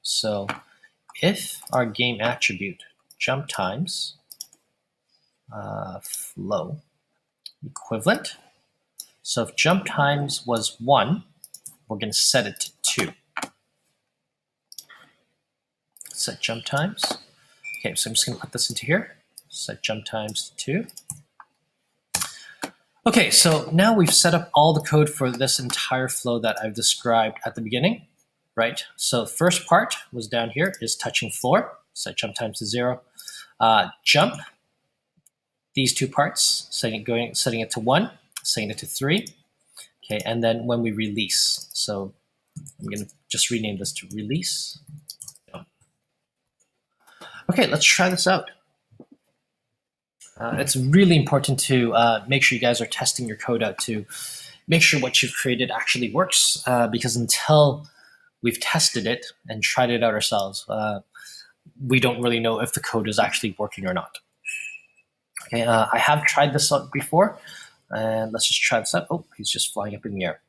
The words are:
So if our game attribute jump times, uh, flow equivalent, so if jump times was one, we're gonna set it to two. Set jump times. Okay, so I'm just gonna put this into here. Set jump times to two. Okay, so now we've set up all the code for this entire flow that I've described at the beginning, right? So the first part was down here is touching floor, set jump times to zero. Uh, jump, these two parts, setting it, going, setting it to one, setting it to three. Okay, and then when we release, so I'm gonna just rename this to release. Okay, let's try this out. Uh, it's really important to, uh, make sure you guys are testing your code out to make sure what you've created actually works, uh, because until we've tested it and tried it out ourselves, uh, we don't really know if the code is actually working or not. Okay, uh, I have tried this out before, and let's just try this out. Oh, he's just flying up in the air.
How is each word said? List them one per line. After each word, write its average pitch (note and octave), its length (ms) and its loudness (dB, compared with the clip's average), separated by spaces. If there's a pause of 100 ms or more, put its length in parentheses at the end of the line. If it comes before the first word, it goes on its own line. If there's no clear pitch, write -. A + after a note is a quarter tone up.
So G#2 440 -2 (760)
if - 380 0 (120)
our B2 140 2
game A#2 340 -2
attribute G2+ 600 -4 (360)
jump C#3 300 -2
times, G#2 680 -4 (1400)
uh, G#2 460 -10
flow - 800 -6 (840)
equivalent, C3+ 720 -2 (840)
so - 200 -4
if G#2 140 -6
jump F#3 300 4
times C#3+ 600 0
was A#2 340 -2
one, C3 440 4 (640)
we're A2 100 -8
gonna G#2+ 140 -6
set - 340 2
it F#2+ 140 -10
to - 120 -6 (100)
two. - 300 -2 (3000)
Set - 300 -6
jump A2+ 240 -4
times. D#3+ 400 -2 (720)
Okay, F#2+ 160 -6
so - 140 -2
I'm A2+ 60 -8
just - 120 2
gonna B2 120 -6
put - 140 -14
this - 180 -2
into - 160 -6
here. F#3 300 0 (320)
Set - 340 -12
jump G#2+ 220 -6
times G#2+ 460 -8
to - 60 -20
two. - 300 -4 (2250)
Okay, G#3+ 240 6
so D#3 420 6
now G3+ 220 6
we've F3+ 180 6
set F3 220 6
up E3 180 0
all D3+ 200 6
the D3+ 80 4
code D3+ 280 4
for C3 220 -2
this B2+ 300 0
entire B2+ 480 -2
flow A#2+ 320 0
that A2 200 0
I've A2 140 -6
described A2+ 680 2
at A2+ 100 -6
the A#2 60 -8
beginning, B2 460 -2 (500)
right? A2+ 280 -2 (120)
So - 240 0
the G#2+ 80 -6
first - 380 2
part G#3 280 4 (180)
was A#2 140 -8
down A#2 240 -2
here E3+ 300 0
is A#2 160 -4
touching - 340 -4
floor, - 480 0 (140)
set - 240 -10
jump G2+ 180 -6
times A2 240 -6
to A2 80 -8
zero. B2 360 -2 (580)
Uh, A2 300 4 (140)
jump, - 360 4 (1300)
these C3 200 2
two C3 140 0
parts, - 600 0
setting A2 320 -4
it, - 20 -14
going, A#2 320 -2
setting A2+ 240 0
it A2 120 -6
to A#2+ 80 -6
one, C#3 300 2 (320)
setting G#2+ 280 -2
it - 80 -8
to - 80 -12
three. D#3 420 0 (760)
Okay, G#2+ 200 -4
and A#2 180 -2
then A#2 240 0
when A#2+ 160 0
we A2+ 80 -2
release, G#2 800 -2
so G2 400 -4 (680)
I'm - 60 -12
gonna G2+ 200 -8 (220)
just - 220 0
rename G#2+ 280 -4
this F#2+ 140 -6
to - 220 -12
release. A#2 680 -6 (2750)
Okay, F#3+ 200 4
let's D3+ 160 0
try F#3 240 6
this F3+ 180 0
out. - 240 2 (1900)
Uh, A#2 200 -4
it's C3+ 180 0
really E3 400 6
important C#3 420 2
to, A#2+ 360 2
uh, A2+ 340 4
make C3+ 140 2
sure B2 140 4
you G#2+ 40 -2
guys A#2+ 200 2
are A2+ 60 -4
testing - 400 -2
your G#2+ 120 -8
code A#2 240 -2
out G2+ 160 -2
to G#2+ 260 -4 (640)
make D#3+ 140 6
sure C#3+ 180 4
what B2 220 2
you've B2 100 0
created B2 380 0
actually A2+ 420 -2
works, - 540 2
uh, A#2+ 220 4
because A2+ 280 -2
until D3 680 4 (560)
we've A#2+ 180 0
tested A#2+ 460 2
it B2 200 -2 (220)
and G#2+ 140 -6
tried B2 280 2
it A#2 120 2
out A2+ 100 4
ourselves, G2+ 560 -2
uh, G#2+ 320 -2 (840)
we B2+ 140 4
don't A#2+ 200 0
really A#2+ 200 2
know A2+ 200 0
if A#2+ 140 -2
the - 60 -2
code A2 280 -2
is G#2 100 0
actually G#2 400 0
working G2+ 280 -6
or F#2 80 -2
not. - 240 -6 (1300)
Okay, A#2 180 -2
uh, A2+ 280 4
I A#2 80 2
have D3+ 280 4
tried D3 260 4
this C#3+ 180 0
out - 220 -2
before, F3+ 460 2 (520)
and A2 420 -2
let's - 160 0
just - 120 0
try A#2 200 2
this - 140 -4
out. - 140 0
Oh, - 160 -4 (140)
he's G#2 100 -8
just - 240 -2
flying G#2 220 -6
up F#2+ 100 -14
in G2+ 100 -8
the F#2+ 100 -4
air. D#2+ 240 -4